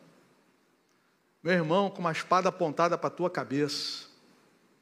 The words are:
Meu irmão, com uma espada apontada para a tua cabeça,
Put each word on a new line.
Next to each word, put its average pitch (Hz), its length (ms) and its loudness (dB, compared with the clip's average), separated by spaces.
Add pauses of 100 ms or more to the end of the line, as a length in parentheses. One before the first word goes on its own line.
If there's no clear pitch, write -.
(1400)
Meu 170 120 0
irmão, 180 360 2
com 196 100 -14
uma 175 120 0
espada 185 380 2
apontada 170 480 0
para 151 100 -2
a 139 40 -4
tua 175 180 -2
cabeça, 139 720 -4 (800)